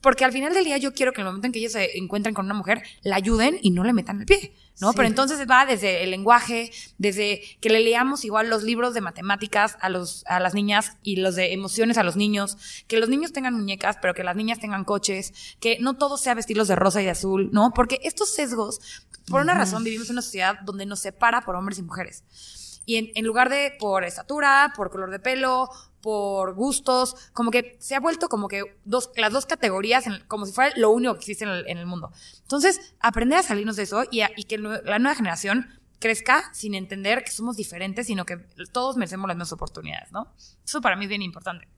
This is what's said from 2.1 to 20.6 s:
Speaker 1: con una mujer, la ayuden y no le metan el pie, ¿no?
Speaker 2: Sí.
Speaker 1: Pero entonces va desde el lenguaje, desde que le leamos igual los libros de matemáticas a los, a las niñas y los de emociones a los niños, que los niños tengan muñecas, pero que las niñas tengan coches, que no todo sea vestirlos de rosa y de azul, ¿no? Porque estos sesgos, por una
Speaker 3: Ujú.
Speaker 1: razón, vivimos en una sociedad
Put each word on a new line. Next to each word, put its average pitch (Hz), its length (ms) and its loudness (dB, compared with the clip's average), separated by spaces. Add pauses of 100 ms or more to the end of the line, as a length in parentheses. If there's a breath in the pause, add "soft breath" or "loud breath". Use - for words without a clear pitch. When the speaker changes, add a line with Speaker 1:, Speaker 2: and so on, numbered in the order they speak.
Speaker 1:
con 202 120 -4
una 202 100 -4
mujer, 202 260 0 (220 loud breath)
la 196 140 2
ayuden 226 440 4
y 208 100 6
no 180 120 2
le 233 100 4
metan 202 280 0
el 214 40 -10
pie, - 280 2 (260 soft breath)
¿no? 196 120 2
Speaker 2:
Sí. 226 60 2
Speaker 1:
Pero 247 100 6
entonces 269 320 2 (100)
va 262 160 8
desde 190 380 0
el 185 80 -2
lenguaje, 233 600 2 (280 loud breath)
desde 202 420 0 (180 loud breath)
que 220 100 0
le 220 120 8
leamos 247 420 4
igual 220 260 0
los 220 140 2
libros 233 300 0
de 233 80 -2
matemáticas 202 800 0
a 190 80 0
los, 180 380 -6
a 180 120 2
las 180 140 0
niñas 208 480 2
y 202 160 -4
los 185 180 0
de 185 180 0
emociones 220 440 0
a 214 60 4
los 170 120 0
niños, 202 420 0 (300 loud breath)
que 226 100 0
los 226 120 2
niños 302 240 0
tengan 254 220 -2
muñecas, 196 460 -2
pero 180 120 0
que 180 100 -6
las 180 120 -2
niñas 220 240 -2
tengan 208 260 -6
coches, 196 480 -2 (260 loud breath)
que 233 200 0
no 254 180 0
todo 285 200 0
sea 262 180 0
vestirlos 220 320 0
de 190 80 4
rosa 190 260 4
y 190 40 0
de 180 60 0
azul, 190 400 0
¿no? 214 220 6
Porque 254 300 2
estos 403 300 -4
sesgos, 226 460 -2 (480 loud breath)
por 262 140 2
una 330 120 4
Speaker 3:
Ujú. 359 80 4
Speaker 1:
razón, 214 220 0
vivimos 226 260 -4
en 240 60 -4
una 247 60 -4
sociedad 190 420 -2